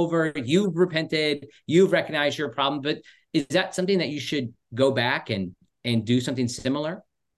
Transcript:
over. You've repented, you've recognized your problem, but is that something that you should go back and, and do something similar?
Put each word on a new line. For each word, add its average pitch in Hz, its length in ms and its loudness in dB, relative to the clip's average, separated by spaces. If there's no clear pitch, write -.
over. 160 320 0
You've 160 420 2
repented, 156 680 0
you've 175 260 6
recognized 147 460 0
your 147 120 -4
problem, 139 340 -2
but 143 160 -2
is 147 140 0
that 175 260 -2
something 185 240 0
that 151 120 0
you 147 100 -6
should 127 340 -4
go 135 160 4
back 127 400 0
and, 95 240 -4
and 113 220 0
do 123 160 2
something 127 260 -4
similar? 147 560 -4